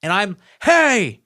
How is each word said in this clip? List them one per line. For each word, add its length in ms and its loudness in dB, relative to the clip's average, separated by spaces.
And 100 -6
I'm, 260 -2
Hey! 640 0